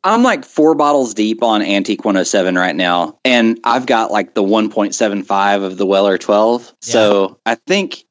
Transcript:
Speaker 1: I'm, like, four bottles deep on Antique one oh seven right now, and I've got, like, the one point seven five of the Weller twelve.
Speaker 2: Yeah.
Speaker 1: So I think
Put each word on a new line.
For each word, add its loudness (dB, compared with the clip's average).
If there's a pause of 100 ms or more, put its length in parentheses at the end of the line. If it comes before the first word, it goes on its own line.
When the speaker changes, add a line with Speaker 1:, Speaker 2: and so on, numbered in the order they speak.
Speaker 1:
I'm, 2
like, 0
four 2
bottles 0
deep -2
on 2
Antique -2
one 0
oh 0
seven 0
right 0
now, -2
and 2
I've 0
got, 0
like, -4
the 0
one 0
point -4
seven -2
five 0
of -8
the 0
Weller 2
twelve. 0 (200)
Speaker 2:
Yeah. -8
Speaker 1:
So 0
I -2
think -6